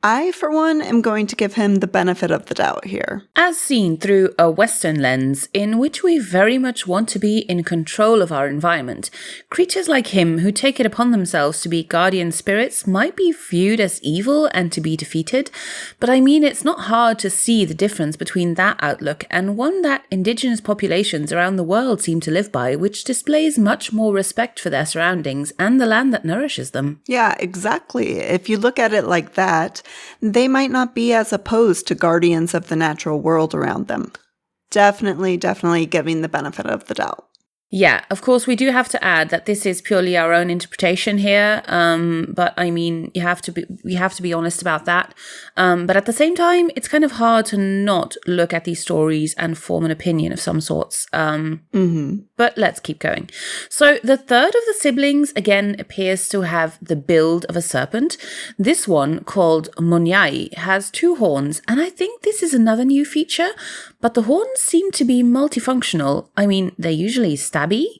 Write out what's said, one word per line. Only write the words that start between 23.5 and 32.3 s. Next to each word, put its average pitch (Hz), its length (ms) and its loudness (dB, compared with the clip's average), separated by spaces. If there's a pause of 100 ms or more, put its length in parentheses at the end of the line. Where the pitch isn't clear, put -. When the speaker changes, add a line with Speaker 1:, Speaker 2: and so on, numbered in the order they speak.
Speaker 2:
much 214 340 0
more 220 200 0
respect 196 480 -2
for 175 100 -4
their 147 160 -2
surroundings 156 720 -2
and 233 220 4
the 247 60 2
land 233 280 2
that - 100 -4
nourishes 175 460 -4
them. 143 380 -4
Speaker 1:
Yeah, 240 320 2
exactly. 208 800 -4
If - 280 -2
you 214 80 2
look 240 220 0
at 226 140 2
it 190 140 2
like 175 280 -2
that, 175 480 0 (380)
they 226 260 2
might 262 240 2
not 254 240 0
be 233 200 2
as 220 180 2
opposed 214 540 2
to - 80 -2
guardians 170 580 2